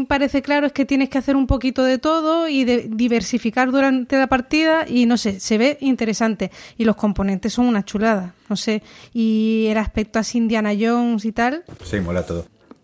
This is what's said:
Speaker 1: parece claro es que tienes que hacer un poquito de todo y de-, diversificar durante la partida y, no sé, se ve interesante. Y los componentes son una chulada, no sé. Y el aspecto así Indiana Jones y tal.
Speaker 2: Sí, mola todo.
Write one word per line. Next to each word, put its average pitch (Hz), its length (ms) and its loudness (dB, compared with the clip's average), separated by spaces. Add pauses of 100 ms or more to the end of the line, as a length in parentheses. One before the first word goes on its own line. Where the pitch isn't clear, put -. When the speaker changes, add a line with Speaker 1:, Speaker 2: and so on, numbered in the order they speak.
Speaker 1:
parece 277 340 2
claro 294 240 0
es 269 60 -2
que 277 140 0
tienes 269 240 0
que 269 80 -2
hacer 269 180 0
un 269 100 2
poquito 262 380 0
de 254 140 2
todo 320 500 0
y 269 160 0
de-, 240 260 0
diversificar 240 800 0
durante 269 480 0
la 269 80 4
partida 311 640 0
y, 240 180 4
no 240 120 4
sé, 190 200 -2
se 214 200 0
ve 277 240 2
interesante. 220 680 0 (280)
Y 226 80 0
los 208 100 4
componentes 196 560 -2
son 247 140 2
una 208 180 0
chulada, 202 500 -2 (140)
no 208 80 -2
sé. 214 260 -2 (300)
Y 220 560 0
el 214 80 0
aspecto 214 420 -2
así 220 200 -2
Indiana 220 400 0
Jones 233 480 0
y 214 60 -4
tal. 254 300 -2 (220)
Speaker 2:
Sí, 101 160 -4
mola 87 240 -2
todo. 85 220 -6 (380)